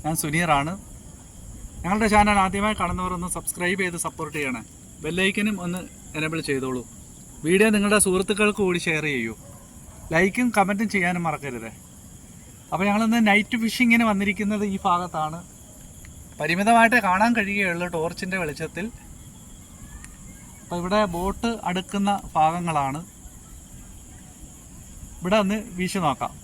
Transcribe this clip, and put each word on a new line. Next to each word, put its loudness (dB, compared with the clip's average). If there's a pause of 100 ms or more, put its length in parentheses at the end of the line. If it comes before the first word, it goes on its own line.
ഞാൻ 0
സുനീറാണ്. 2 (1080)
ഞങ്ങളുടെ 2
ചാനൽ 6
ആദ്യമായി 0
കാണുന്നവർ -2
ഒന്ന് -4
സബ്സ്ക്രൈബ് -2
ചെയ്ത് -2
സപ്പോർട്ട് -8
ചെയ്യണേ. -4 (420)
ബെല്ലൈക്കനും 0 (100)
ഒന്ന് -4 (380)
എനേബിൾ -2 (100)
ചെയ്തോളൂ. -2 (640)
വീഡിയോ 6
നിങ്ങളുടെ 4
സുഹൃത്തുക്കൾക്ക് 2
കൂടി 0
ഷെയർ 0
ചെയ്യൂ. -2 (800)
ലൈക്കും 2
കമൻറ്റും 2
ചെയ്യാനും 0
മറക്കരുത്. -6 (1000)
അപ്പോൾ 0
ഞങ്ങളിന്ന് 2 (100)
നൈറ്റ് 2
ഫിഷിങ്ങിന് 4
വന്നിരിക്കുന്നത് 0
ഈ -4 (120)
ഭാഗത്താണ്. 0 (1000)
പരിമിതമായിട്ടേ 6
കാണാൻ 4
കഴിയുകയുള്ളൂ 0
ടോർച്ചിൻ്റെ -2
വെളിച്ചത്തിൽ. -6 (1800)
അപ്പോൾ -6
ഇവിടെ 2 (160)
ബോട്ട് -2 (200)
അടുക്കുന്ന 0 (240)
ഭാഗങ്ങളാണ്. 2 (2250)
ഇവിടെ 2
ഒന്ന് 0 (220)
വീശി -2
നോക്കാം. 0 (120)